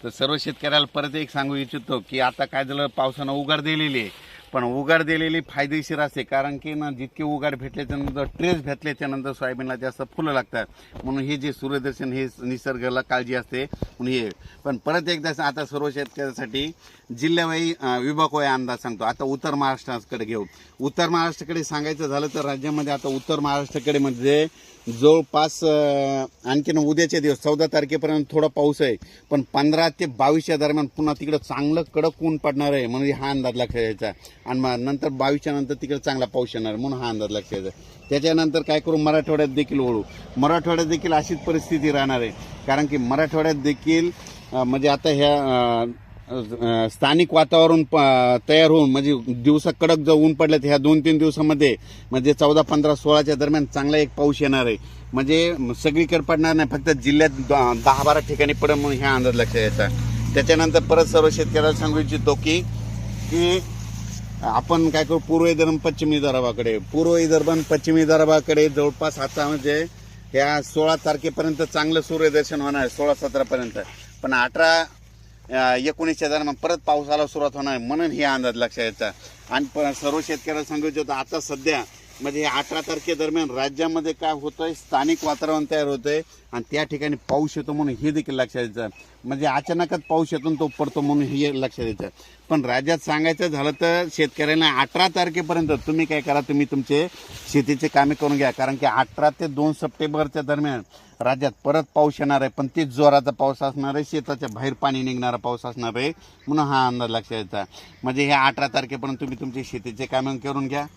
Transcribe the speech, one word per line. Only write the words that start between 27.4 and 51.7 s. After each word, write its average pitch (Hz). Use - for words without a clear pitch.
तारखेपर्यंत 151
थोडा 151
पाऊस 147
आहे, 127
पण 143
पंधरा 156
ते 175
बावीसच्या 147
दरम्यान 147
पुन्हा 151
तिकडं 151
चांगलं 143
कडक 160
ऊन 160
पडणार 143
आहे, 131
म्हणजे 135
हा 135
अंदाज 127
लक्षात 123
घ्यायचा. 107
आणि 127
मग 131
नंतर 127
बावीसच्या 139
नंतर 143
तिकडे 139
चांगला 131
पाऊस 123
येणार, 110
म्हणून 131
हा 120
अंदाज 107
लक्षात 104
घ्यायचा. -
त्याच्यानंतर 160
काय 151
करू, 160
मराठवाड्यात 151
देखील 139
वळू. 120
मराठवाड्यात 160
देखील 165
अशीच 151
परिस्थिती 156
राहणार 135
आहे, 110
कारण 139
की 143
मराठवाड्यात 151
देखील, 156
अ, 131
म्हणजे 131
आता 143
ह्या, 143
अ, 117
अ, 117
स्थानिक 151
वातावरण 160
प-, 127
तयार 156
होऊन 151
म्हणजे 139
दिवसा 143
कडक 165
जर 151
ऊन 156
पडलं 156
तर 139
ह्या 143
दोन 151
तीन 156
दिवसामध्ये 151